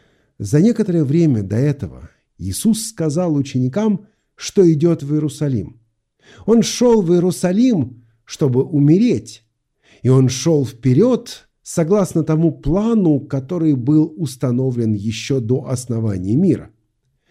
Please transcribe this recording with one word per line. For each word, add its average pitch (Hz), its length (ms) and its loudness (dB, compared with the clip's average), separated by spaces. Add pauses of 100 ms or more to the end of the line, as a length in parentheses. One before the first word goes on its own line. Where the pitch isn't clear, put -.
(380)
За 107 240 0
некоторое 202 420 2
время 139 400 2
до 98 140 -4
этого 87 520 -4 (280)
Иисус 95 460 -2
сказал 160 520 -2
ученикам, 139 720 -2 (280)
что 180 360 2
идет 160 320 0
в 143 100 -6
Иерусалим. 143 680 -4 (640)
Он 226 160 4
шел 233 400 2
в 165 100 0
Иерусалим, 180 920 0 (180)
чтобы 127 400 0
умереть, 156 800 2 (580)
и 117 60 -2
он 131 220 4
шел 147 360 0
вперед 202 840 0 (120)
согласно 175 640 -2
тому 160 300 0
плану, 202 680 0
который 147 540 -2
был 151 420 0
установлен 127 760 -2
еще 110 480 -4
до 123 260 -2
основания 113 680 -2
мира. 151 340 0 (600)